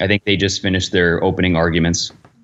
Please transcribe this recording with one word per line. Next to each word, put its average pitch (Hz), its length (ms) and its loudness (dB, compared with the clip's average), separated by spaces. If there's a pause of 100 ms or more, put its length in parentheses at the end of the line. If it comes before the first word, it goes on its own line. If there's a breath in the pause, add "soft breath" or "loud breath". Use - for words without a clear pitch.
I 98 60 -2
think 98 180 0
they 101 100 2
just 95 280 -2
finished 95 280 -2
their 87 320 2
opening 90 320 0
arguments. 82 560 0 (320)